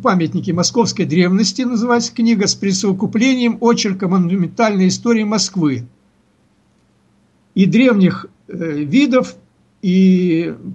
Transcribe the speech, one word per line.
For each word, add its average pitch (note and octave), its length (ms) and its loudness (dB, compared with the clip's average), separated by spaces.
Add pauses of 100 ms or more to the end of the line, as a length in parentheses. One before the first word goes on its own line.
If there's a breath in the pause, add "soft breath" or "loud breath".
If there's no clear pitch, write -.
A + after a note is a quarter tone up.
«Памятники F3+ 500 0
московской F3+ 520 -2
древности» F3+ 580 0
называется A#3+ 520 -2
книга, A3+ 320 2
с - 80 -4
присовокуплением G#3+ 1040 0
очерка G#3+ 460 0
монументальной F#3+ 840 0
истории A3+ 360 0
Москвы D#3+ 640 -2 (1700)
и F#3+ 120 4
древних, G3+ 600 2 (200)
э, D#3+ 380 -8
видов B3 500 0 (480)
и F3+ 720 2 (200)